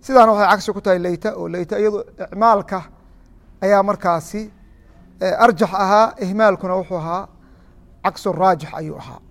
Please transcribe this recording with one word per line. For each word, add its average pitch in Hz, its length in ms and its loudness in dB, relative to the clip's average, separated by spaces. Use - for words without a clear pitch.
Sidaana 240 300 6
waxay 208 200 2
cagsi 202 220 0
ku 196 80 -8
tahay 185 180 2
layta, 175 380 -4
oo 170 120 -8
layta 175 300 -6
iyadu 208 200 0
icmaalka 202 560 0
ayaa 196 220 2
markaasi, 190 580 -4
eh, 185 220 0
arjax 196 300 2
ahaa, 208 460 2
ihmaalkuna 196 560 0
wuxuu 185 220 -6
ahaa 170 300 -8
cagsu 196 280 -2
raajix 165 420 0
ayuu 151 240 -12
ahaa. 127 220 -18